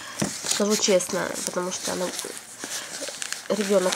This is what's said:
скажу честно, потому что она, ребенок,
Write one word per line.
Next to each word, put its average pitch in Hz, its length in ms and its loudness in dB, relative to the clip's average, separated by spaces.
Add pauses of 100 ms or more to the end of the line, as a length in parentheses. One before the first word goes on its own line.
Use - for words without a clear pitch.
(480)
скажу 208 260 4
честно, 185 500 4 (220)
потому 180 240 -2
что - 220 -4
она, 180 120 -2 (1400)
ребенок, 196 480 4